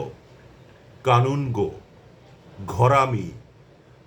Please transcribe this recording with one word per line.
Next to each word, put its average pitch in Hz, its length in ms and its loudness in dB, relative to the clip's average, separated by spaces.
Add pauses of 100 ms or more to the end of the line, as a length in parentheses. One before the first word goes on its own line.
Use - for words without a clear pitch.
(1040)
কানুনগো, 127 680 0 (960)
ঘরামি, 120 640 2 (760)